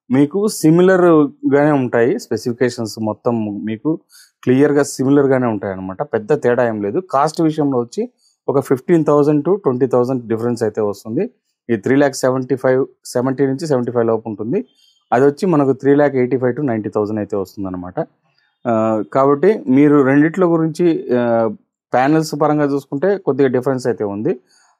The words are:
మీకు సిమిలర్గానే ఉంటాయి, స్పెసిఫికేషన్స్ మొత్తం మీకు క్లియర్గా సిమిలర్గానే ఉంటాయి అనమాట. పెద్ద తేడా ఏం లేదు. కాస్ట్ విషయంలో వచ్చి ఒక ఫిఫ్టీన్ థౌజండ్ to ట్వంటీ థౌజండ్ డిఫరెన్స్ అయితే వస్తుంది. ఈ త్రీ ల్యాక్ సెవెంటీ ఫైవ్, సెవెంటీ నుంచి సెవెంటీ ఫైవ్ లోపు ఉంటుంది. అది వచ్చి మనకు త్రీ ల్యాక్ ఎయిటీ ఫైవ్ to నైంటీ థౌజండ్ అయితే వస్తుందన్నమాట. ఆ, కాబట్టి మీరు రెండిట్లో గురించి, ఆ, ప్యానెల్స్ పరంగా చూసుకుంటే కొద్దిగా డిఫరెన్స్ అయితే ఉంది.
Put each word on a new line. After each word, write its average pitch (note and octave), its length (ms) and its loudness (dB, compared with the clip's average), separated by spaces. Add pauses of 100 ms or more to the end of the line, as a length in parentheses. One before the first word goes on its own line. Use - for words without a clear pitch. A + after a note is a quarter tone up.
(120)
మీకు D3 360 2
సిమిలర్గానే D#3+ 1200 4
ఉంటాయి, B2 480 0
స్పెసిఫికేషన్స్ A#2+ 800 -4
మొత్తం G#2+ 640 -4
మీకు A2 340 -4 (440)
క్లియర్గా C#3+ 400 2
సిమిలర్గానే C3+ 640 0
ఉంటాయి G2+ 260 -4
అనమాట. F#2 280 -10
పెద్ద A2+ 320 -4
తేడా B2 340 0
ఏం G#2+ 140 -4
లేదు. G#2 180 -4
కాస్ట్ D#3+ 420 -2
విషయంలో D3 380 0
వచ్చి G3+ 300 -6 (380)
ఒక C#3 120 0
ఫిఫ్టీన్ D3 460 0
థౌజండ్ D3 420 2
to F#3+ 80 2
ట్వంటీ C3+ 300 -2
థౌజండ్ B2 420 -2
డిఫరెన్స్ A2+ 360 -4
అయితే G#2+ 180 -4
వస్తుంది. A2 480 -6 (440)
ఈ - 20 0
త్రీ A#2+ 200 0
ల్యాక్ C#3 200 2
సెవెంటీ C3 400 -2
ఫైవ్, C3 300 0 (200)
సెవెంటీ C3 400 -2
నుంచి C3+ 220 -4
సెవెంటీ B2 240 -2
ఫైవ్ A#2 140 0
లోపు A2+ 240 -2
ఉంటుంది. A2 360 -6 (480)
అది B2+ 120 4
వచ్చి C#3+ 200 0
మనకు C#3+ 280 2
త్రీ C#3 220 2
ల్యాక్ C#3+ 200 2
ఎయిటీ B2+ 220 0
ఫైవ్ B2 180 -2
to D3+ 120 -4
నైంటీ A2 220 -4
థౌజండ్ G#2+ 300 -2
అయితే G2+ 180 -4
వస్తుందన్నమాట. F#2 560 -8 (760)
ఆ, A2 360 0 (100)
కాబట్టి C#3+ 540 2
మీరు D3 340 4
రెండిట్లో D3+ 460 2
గురించి, E3 580 0 (120)
ఆ, A#2 380 0 (380)
ప్యానెల్స్ D3+ 480 0
పరంగా D3+ 220 2
చూసుకుంటే C#3+ 540 -2
కొద్దిగా C#3 320 0
డిఫరెన్స్ B2+ 380 -2
అయితే A2+ 160 -2
ఉంది. G#2 320 -4 (440)